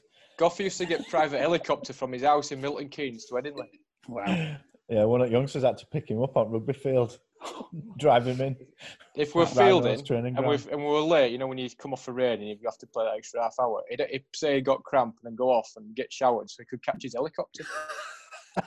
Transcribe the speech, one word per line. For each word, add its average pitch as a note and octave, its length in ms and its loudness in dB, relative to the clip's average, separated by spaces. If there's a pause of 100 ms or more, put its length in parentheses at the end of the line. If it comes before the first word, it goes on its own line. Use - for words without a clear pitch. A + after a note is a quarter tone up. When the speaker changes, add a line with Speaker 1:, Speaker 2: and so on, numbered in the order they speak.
(380)
Speaker 1:
Goffey E3+ 280 2
used F3+ 120 -6
to F3+ 80 -2
get E3 240 -2
private D#3 300 2
helicopter D#3 540 0
from B2+ 200 -6
his B2 100 -6
house D3 280 4
in C3+ 100 -8
Milton C#3+ 280 -6
Keynes B2+ 360 -8
to B2 120 -6
Edinburgh. C#3 300 -8 (400)
Speaker 2:
Wow. D#3+ 480 -4 (320)
Speaker 3:
Yeah, G#2+ 180 4
one B2 160 4
of B2+ 60 2
the A2+ 60 -2
youngsters C3+ 300 0
had A#2 160 2
to - 80 -20
pick - 220 -8
him A2 140 -2
up C3+ 140 0
on A2+ 140 2
Rugby A2+ 220 -2
Field, B2+ 460 0 (220)
<laughs> - 560 -14
drive B2 300 4
him B2+ 140 -2
in. C3+ 140 -2 (600)
Speaker 1:
If D3 200 -2
we're E3+ 80 6
Speaker 3:
At - 120 0
Rhinos B2+ 280 8
Speaker 1:
fielding A#2 220 0
Speaker 3:
training A#2+ 220 0
Speaker 1:
and B2+ 100 -4
Speaker 3:
ground. - 120 2
Speaker 1:
we've, C#3+ 180 0
and D3 120 -4
we D3 120 -4
were D3+ 100 4
late, D3+ 300 6
you B2 60 -4
know, C3 100 -4
when C3 100 -6
you B2+ 200 -6
come C#3 160 -10
off - 140 -10
a C3 40 -8
rain A#2+ 280 2
and G#2 100 -8
you G#2 160 -8
have A2+ 140 -6
to - 80 -20
play A2+ 180 -2
that A2 120 -2
extra A#2 240 -6
half A2+ 180 -2
hour, A#2+ 300 0
he'd, B2+ 120 -4 (100)
he'd C3+ 120 -6 (120)
say D3 200 0
he C3+ 60 2
got C3 220 0
cramp A#2+ 380 2
and A#2 100 -14
then A2+ 40 -12
go B2+ 140 2
off A#2 260 4
and A2 200 -18
get B2 180 -6
showered A#2 360 0
so - 120 -18
he A#2 40 -20
could - 180 -12
catch - 200 -4
his A#2+ 120 -8
helicopter. - 520 -6
<laughs> - 60 -12 (920)